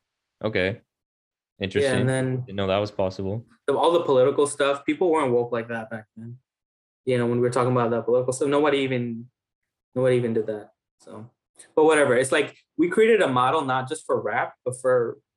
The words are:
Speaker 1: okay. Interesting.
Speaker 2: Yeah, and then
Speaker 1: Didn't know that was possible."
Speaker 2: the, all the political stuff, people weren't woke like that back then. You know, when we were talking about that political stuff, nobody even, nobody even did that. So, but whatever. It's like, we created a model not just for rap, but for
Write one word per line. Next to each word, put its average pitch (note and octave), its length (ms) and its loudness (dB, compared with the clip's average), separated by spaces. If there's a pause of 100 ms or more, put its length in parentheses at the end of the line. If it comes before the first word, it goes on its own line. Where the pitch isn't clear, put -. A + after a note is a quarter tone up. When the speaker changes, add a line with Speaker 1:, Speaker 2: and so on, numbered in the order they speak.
(440)
Speaker 1:
okay. G#2 360 -2 (800)
Interesting. C3 340 0
Speaker 2:
Yeah, B2+ 80 0
and B2+ 80 0
then C3 280 -2 (100)
Speaker 1:
Didn't G2 100 -12
know G2+ 120 -2
that F#2+ 100 2
was G#2 120 -4
possible." G2 560 -6 (200)
Speaker 2:
the, C#3 100 0
all D#3 160 2
the E3+ 100 2
political C#3 440 2
stuff, C#3 400 -2
people D#3+ 240 0
weren't D3 220 0
woke A#2+ 200 0
like A#2 160 -4
that A2+ 220 -10
back G#2+ 160 -12 (100)
then. A#2 220 -16 (680)
You B2+ 120 0
know, A#2+ 80 0
when A#2+ 100 0
we A#2+ 60 0
were A#2+ 80 2
talking B2+ 220 0
about A#2+ 180 0
that A#2 160 -2
political B2+ 260 0
stuff, C#3+ 160 -2
nobody C#3+ 300 2
even, A#2+ 520 -4 (640)
nobody B2+ 220 2
even A#2+ 180 -2
did A2 120 -2
that. G#2+ 260 -10 (280)
So, A2 300 -20 (440)
but D#3 100 4
whatever. D3 320 4
It's - 160 0
like, D3 240 0 (200)
we E3 140 2
created A3 320 6
a D3 60 2
model C3 360 2
not C3 240 -2
just D#3 180 -10
for B2 140 0
rap, A#2+ 340 -4 (100)
but B2+ 160 -6
for B2 380 0 (180)